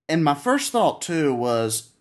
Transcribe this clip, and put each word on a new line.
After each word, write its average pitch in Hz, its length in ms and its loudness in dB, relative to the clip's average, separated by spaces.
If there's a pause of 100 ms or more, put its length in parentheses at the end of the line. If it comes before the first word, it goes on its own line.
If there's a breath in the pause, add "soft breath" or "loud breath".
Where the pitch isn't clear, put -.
And 165 160 0
my 143 120 4
first 269 360 -2
thought, 208 300 2
too, 160 320 0
was, 117 560 -2 (120)